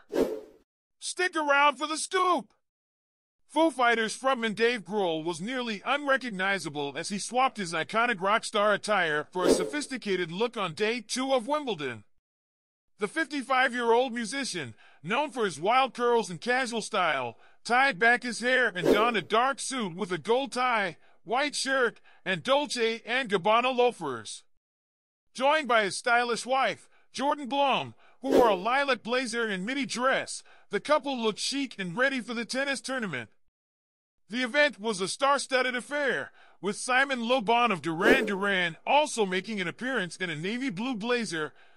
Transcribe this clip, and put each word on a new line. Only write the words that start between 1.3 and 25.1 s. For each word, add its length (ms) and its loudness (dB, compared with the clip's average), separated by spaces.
around 400 4
for 100 -4
the 120 -4
scoop! 540 0
Foo 240 4
Fighters 480 2
frontman 380 0
Dave 260 2
Grohl 400 -2
was 180 -4
nearly 440 -4
unrecognizable 1120 -2
as 140 -6
he 80 -4
swapped 400 0
his 140 -6
iconic 480 -2
rock 240 2
star 280 2
attire 580 0
for 140 -2
a 60 6
sophisticated 800 -2
look 240 -4
on 180 -4
day 260 -2
two 320 -2
of 140 0
Wimbledon. 560 -4
The 100 -4
fifty-five-year-old 1040 0
musician, 600 -6
known 280 -2
for 140 -4
his 160 -4
wild 340 2
curls 340 2
and 120 -10
casual 400 -2
style, 560 -2
tied 360 2
back 240 4
his 180 -6
hair 340 2
and 180 2
donned 240 4
a 60 0
dark 380 0
suit 340 -4
with 160 -6
a 80 -2
gold 340 0
tie, 440 0
white 320 -2
shirt, 460 0
and 180 -2
Dolce 640 0
and 240 -2
Gabbana 480 2
loafers. 680 -2